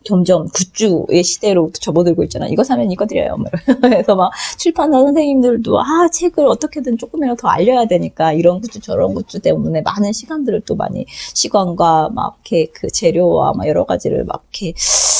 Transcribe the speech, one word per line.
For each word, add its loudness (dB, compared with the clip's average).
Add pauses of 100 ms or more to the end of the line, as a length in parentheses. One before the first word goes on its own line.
점점 2
굿즈의 0
시대로 0
접어들고 0
있잖아. -6
이거 0
사면 0
이거 -2
드려요. -4
뭐 -6 (200)
<laughs> 2
그래서 4
막 2 (280)
출판사 2
선생님들도, 2
아, 2
책을 0
어떻게든 -2
조금이라도 -4
더 -2
알려야 2
되니까 0
이런 2
굿즈 -12
저런 -2
굿즈 -8
때문에 0
많은 -2
시간들을 -4
또 -4
많이 -6
시간과 0
막 -6
이렇게 0
그 -10
재료와 2
막 -4
여러 2
가지를 -2
막 -10
이렇게 -8 (460)